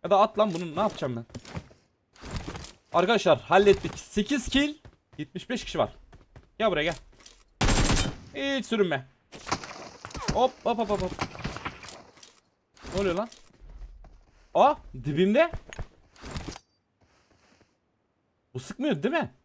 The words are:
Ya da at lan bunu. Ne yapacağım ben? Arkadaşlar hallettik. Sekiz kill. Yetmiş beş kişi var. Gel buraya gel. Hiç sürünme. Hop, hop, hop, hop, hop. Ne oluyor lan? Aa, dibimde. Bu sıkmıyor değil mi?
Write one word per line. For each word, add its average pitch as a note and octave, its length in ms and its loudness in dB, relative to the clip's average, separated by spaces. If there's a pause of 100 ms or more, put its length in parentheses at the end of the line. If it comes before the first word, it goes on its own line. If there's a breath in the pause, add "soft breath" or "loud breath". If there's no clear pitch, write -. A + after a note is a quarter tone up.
Ya F3 60 -6
da G3 100 6
at G#3+ 200 4
lan G#3 140 4
bunu. E3 220 -6
Ne F3+ 40 -2
yapacağım D#3+ 360 -2
ben? A#2 100 -8 (1700)
Arkadaşlar F3+ 480 4
hallettik. F#3+ 580 4
Sekiz - 500 -2
kill. D4 260 2 (420)
Yetmiş - 320 -12
beş - 140 -6
kişi - 160 -6
var. A2 160 0 (640)
Gel A3 120 2
buraya D3+ 120 0
gel. E3+ 120 -2 (1400)
Hiç C#4 300 -2
sürünme. E3+ 420 0 (1300)
Hop, B3+ 180 2 (120)
hop, A3+ 140 0
hop, A3 120 -2
hop, G3+ 120 0
hop. F3+ 100 -4 (1800)
Ne F#3+ 60 0
oluyor F3+ 140 0
lan? G#3 140 -4 (1200)
Aa, C4 220 6 (180)
dibimde. F#3 580 2 (3000)
Bu B2+ 60 -6
sıkmıyor A#3+ 440 -2
değil C4 100 0
mi? D4+ 200 -2 (120)